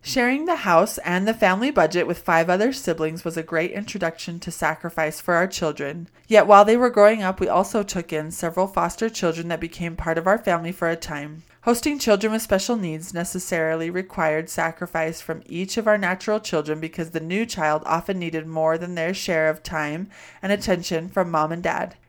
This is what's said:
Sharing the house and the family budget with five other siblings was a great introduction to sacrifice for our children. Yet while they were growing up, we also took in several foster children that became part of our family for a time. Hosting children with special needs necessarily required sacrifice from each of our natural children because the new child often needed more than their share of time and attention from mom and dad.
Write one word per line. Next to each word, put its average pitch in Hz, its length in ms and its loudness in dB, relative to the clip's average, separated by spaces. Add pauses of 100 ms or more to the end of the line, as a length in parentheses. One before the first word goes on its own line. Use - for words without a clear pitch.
Sharing 269 440 0
the 349 100 2
house 185 420 4
and 180 280 -2
the 220 80 0
family 214 360 2
budget 170 360 2
with 170 120 -4
five 165 300 2
other 208 240 2
siblings 165 520 -4
was 165 120 -6
a 160 60 -4
great 165 300 -2
introduction 180 680 -6
to 175 100 -10
sacrifice 160 720 -4
for 175 140 0
our 170 120 4
children. 156 640 -6 (180)
Yet 208 200 8
while 202 180 12
they 220 120 6
were 247 120 4
growing 214 340 6
up, 190 180 -2
we 185 80 0
also 196 340 0
took 190 300 -6
in 156 180 -4
several 175 360 -2
foster 190 440 -2
children 170 380 -4
that 165 120 -4
became 165 360 -8
part 165 200 -2
of 165 100 -2
our 202 120 4
family 170 340 -2
for 175 160 -4
a 165 80 0
time. 156 460 -10 (200)
Hosting 254 360 0
children 214 340 2
with 220 80 -2
special 214 360 0
needs 170 360 -6
necessarily 170 760 -2
required 170 580 -2
sacrifice 165 720 -4
from - 240 -8
each 185 320 -6
of 220 100 -2
our 214 120 4
natural 196 420 -2
children 156 400 -4
because 160 300 -8
the 165 100 -4
new 180 240 -4
child 156 400 0
often 180 340 -2
needed 160 280 -4
more 160 320 0
than 175 160 -8
their 170 180 -2
share 160 380 0
of 160 120 -4
time 156 460 -6 (320)
and 196 120 0
attention 180 580 -2
from 180 200 0
mom 156 220 0
and 170 100 -6
dad. - 340 -4 (120)